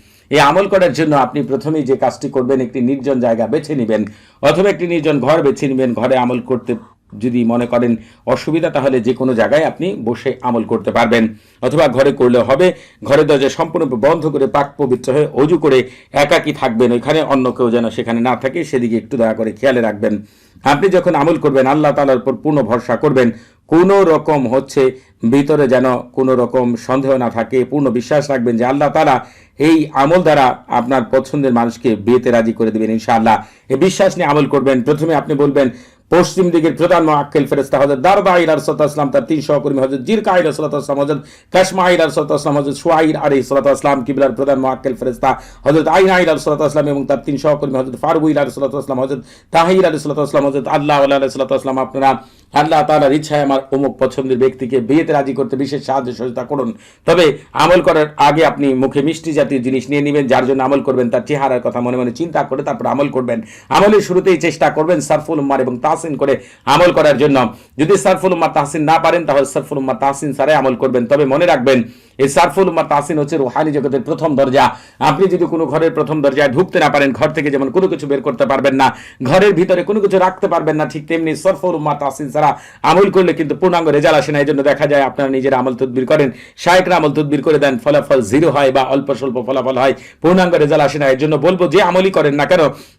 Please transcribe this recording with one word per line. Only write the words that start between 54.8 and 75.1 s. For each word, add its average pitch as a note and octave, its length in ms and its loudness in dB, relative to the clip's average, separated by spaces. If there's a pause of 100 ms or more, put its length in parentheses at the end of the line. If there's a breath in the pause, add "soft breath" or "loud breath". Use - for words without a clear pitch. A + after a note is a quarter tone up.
বিয়েতে C#3+ 320 0
রাজি C#3 200 -2
করতে C3 240 -4
বিশেষ C#3 300 -6
সাহায্য C3 260 -4
সহযোগিতা A#2+ 320 -8
করুন।" A#2+ 280 -6 (340 loud breath)
তবে D#3+ 320 2 (140 loud breath)
আমল E3 280 4
করার D#3+ 260 2 (100)
আগে D3 300 4
আপনি C#3 280 0
মুখে C3+ 280 0
মিষ্টি D#3 300 -4
জাতীয় C#3 280 0
জিনিস C3 300 -4
নিয়ে C#3+ 120 0
নেবেন। C#3+ 240 0
যার B2+ 200 2
জন্য C3+ 160 0
আমল C3+ 180 0
করবেন, B2+ 300 -2
তার B2 160 -2
চেহারার C3+ 340 -2
কথা A#2+ 200 -4
মনে B2 160 -4
মনে B2 140 -4
চিন্তা D3+ 320 -4
করে C#3 200 -6
তারপর C3+ 240 -6
আমল C3+ 220 -2
করবেন। A#2+ 340 -4 (260 loud breath)
আমলের G3 320 4
শুরুতেই F3+ 360 0
চেষ্টা D#3 340 0
করবেন D#3 300 0
সারফুল D#3 380 -2
উম্মার C#3 220 0
এবং B2 180 -4
তাহসিন D#3 380 -4
করে C3+ 220 0 (260 loud breath)
আমল E3 280 4
করার D3+ 260 4
জন্য। C3 360 2 (240 loud breath)
যদি D#3+ 180 4
সারফুল F#3 360 0
উম্মার E3 220 0
তাহসিন D3+ 280 -2
না D#3 160 2
পারেন, E3 280 0
তাহলে C#3+ 180 2
সারফুল D3 340 -6
উম্মার C3 180 -2
তাহসিন C#3 360 -2
ছাড়াই D3 240 2
আমল C3+ 180 0
করবেন। B2 320 0
তবে C#3+ 180 2
মনে C#3 220 0
রাখবেন, C3 360 2 (360 loud breath)
এই C#3 100 2
সারফুল E3+ 400 2
উম্মার E3 200 0
তাহসিন D3 300 -2
হচ্ছে D3 180 -2
রুহানি C#3+ 360 -2
জগতের C3+ 300 -2
প্রথম D3+ 340 -2
দরজা। C3 400 2 (220 loud breath)
আপনি D3+ 280 2